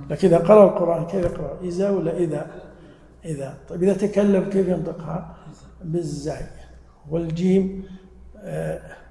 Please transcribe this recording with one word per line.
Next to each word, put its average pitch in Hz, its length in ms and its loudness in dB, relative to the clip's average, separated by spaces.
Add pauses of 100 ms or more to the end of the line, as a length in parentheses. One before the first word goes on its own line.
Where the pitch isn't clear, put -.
لكن 156 180 2
إذا 170 100 8
قرأ 196 260 10
القرآن 170 420 4
كيف 185 200 -4
يقرأ؟ 160 360 -6
إذا 180 280 -2
ولا 170 280 -2
إذا؟ 151 300 -2 (760)
إذا. 139 320 -8 (120)
طيب، 175 140 -6
إذا 196 100 4
تكلم 196 560 2
كيف 190 180 0
ينطقها؟ 160 680 -6 (480)
بالزاي. 147 640 -6 (640)
والجيم، 185 760 0 (520)
آه 160 440 -8 (300)